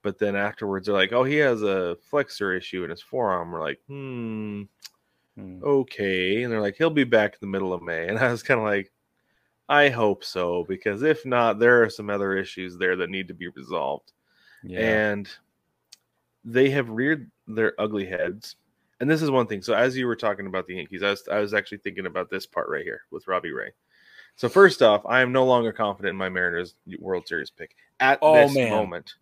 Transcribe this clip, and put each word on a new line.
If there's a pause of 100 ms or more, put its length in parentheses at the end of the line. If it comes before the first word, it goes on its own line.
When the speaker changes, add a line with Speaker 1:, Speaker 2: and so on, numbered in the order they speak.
Speaker 1:
But
then
afterwards,
they're
like,
"Oh,
he
has
a (140)
flexor
issue
in
his
forearm."
We're
like,
"Hmm, (720)
Speaker 2:
Hmm.
Speaker 1:
okay."
And
they're
like,
"He'll
be
back
in
the
middle
of
May."
And
I
was
kinda
like, (800)
"I
hope
so,
because
if
not,
there
are
some
other
issues
there
that
need
to
be
resolved." (520)
Speaker 2:
Yeah.
Speaker 1:
And (1120)
they
have
reared (180)
their
ugly
heads. (440)
And
this
is
one
thing.
So
as
you
were
talking
about
the
Yankees,
I
was,
I
was
actually
thinking
about
this
part
right
here (100)
with
Robbie
Ray. (680)
So
first
off,
I
am
no
longer
confident
in
my
Mariners (240)
World
Series
pick (240)
at
Speaker 2:
Oh,
Speaker 1:
this
Speaker 2:
man.
Speaker 1:
moment.